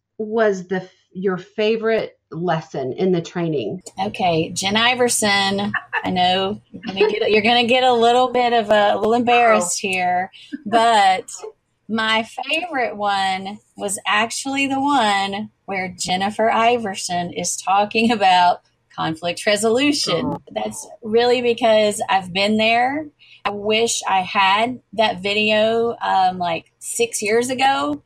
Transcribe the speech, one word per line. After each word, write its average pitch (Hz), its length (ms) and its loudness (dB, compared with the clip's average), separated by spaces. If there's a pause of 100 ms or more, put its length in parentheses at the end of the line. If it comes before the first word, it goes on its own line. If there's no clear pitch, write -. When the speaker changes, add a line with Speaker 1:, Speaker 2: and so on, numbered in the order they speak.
(180)
Speaker 1:
was 214 500 0
the, 185 200 -4 (220)
your 185 260 -2
favorite 214 800 -2 (140)
lesson 160 640 -4
in 190 180 0
the 170 120 2
training? 165 600 -4 (180)
Speaker 2:
Okay, 175 500 -2
Jen 190 260 -4
Iverson. 208 960 0 (320)
I 190 60 -4
know 185 600 0
you're - 160 -18
gonna 403 240 0
get, - 220 -2
you're 214 100 4
gonna 240 240 2
get 247 160 2
a 254 100 6
little 240 360 4
bit 247 240 0
of 220 180 2
a, 208 240 4
a 202 40 -2
little 214 160 2
embarrassed 240 680 2
Speaker 1:
Oh. 196 40 -4
Speaker 2:
here, 180 420 -2 (340)
but 214 640 2 (600)
my 220 360 -2 (200)
favorite 277 520 -4
one 196 600 -2 (180)
was 202 300 -6
actually 262 640 -2
the 269 120 -2
one 208 720 0 (160)
where 185 300 -6
Jennifer 196 540 -2
Iverson 214 800 -2
is - 240 -6
talking 208 540 0
about 180 520 4 (320)
conflict 165 520 -6
resolution. 226 800 2
Speaker 1:
Oh. - 240 -6
Speaker 2:
That's 214 380 -8 (140)
really 240 400 2
because 220 680 2
I've 185 240 -2
been 202 240 0
there. 247 500 0 (400)
I 202 40 -4
wish 214 580 -2
I 190 140 2
had 208 580 0 (140)
that 202 280 0
video, 214 800 0
um, 190 340 2
like, 170 440 -6
six - 420 -4
years 226 260 0
ago 277 580 0